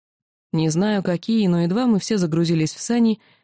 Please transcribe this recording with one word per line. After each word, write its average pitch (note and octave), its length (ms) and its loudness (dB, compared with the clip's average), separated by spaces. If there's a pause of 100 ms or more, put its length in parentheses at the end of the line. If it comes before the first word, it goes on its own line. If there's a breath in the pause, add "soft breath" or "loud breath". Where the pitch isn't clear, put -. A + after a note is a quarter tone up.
(540)
Не D#3+ 160 0
знаю, G3 340 0
какие, F#3+ 440 0
но F3 160 2
едва G#3 240 0
мы G#3+ 120 2
все G#3+ 180 -2
загрузились E3 560 0
в - 80 -14
сани, A#3 380 0 (240 soft breath)